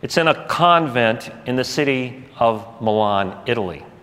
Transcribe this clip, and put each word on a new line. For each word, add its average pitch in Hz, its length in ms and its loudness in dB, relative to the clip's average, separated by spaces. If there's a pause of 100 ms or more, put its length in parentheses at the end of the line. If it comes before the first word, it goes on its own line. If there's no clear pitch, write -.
It's - 160 -4
in 165 120 4
a - 180 0
convent 131 840 2 (140)
in 127 120 -2
the 127 80 0
city 127 600 -2 (140)
of 113 260 2 (160)
Milan, 104 560 0 (100)
Italy. 95 380 -4 (180)